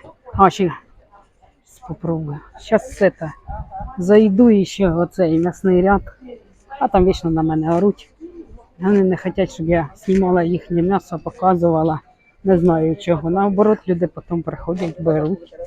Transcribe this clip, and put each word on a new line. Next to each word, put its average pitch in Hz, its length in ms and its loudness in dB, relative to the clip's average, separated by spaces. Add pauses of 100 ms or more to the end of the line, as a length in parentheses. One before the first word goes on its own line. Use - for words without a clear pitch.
(340)
А, 190 160 4
ще 175 220 -2 (920)
спробую. 160 720 -8 (220)
Щас - 360 -4
це 196 140 4
та 156 220 -10 (680)
зайду 208 520 6
і 202 140 4
ще 190 260 -2
оцей 165 480 0
м'ясний 180 440 0
ряд. 196 200 2 (800)
А 269 80 0
там 185 160 4
вічно 170 260 0
на 160 120 0
мене 160 340 0
оруть. 196 320 -2 (720)
Вони 196 200 2
не 185 140 0
хочуть, 185 360 -4
щоб 160 160 -8
я 165 280 0
знімала 185 460 0
їхнє 170 400 -2
м'ясо, 180 360 -2
показувала. 165 800 0 (440)
Не 185 140 4
знаю 165 380 2
чого. 165 340 -4
Наоборот, 202 480 0 (100)
люди 180 180 -2
потім 165 360 -6
приходять, 170 580 -8
беруть. 160 540 -2 (120)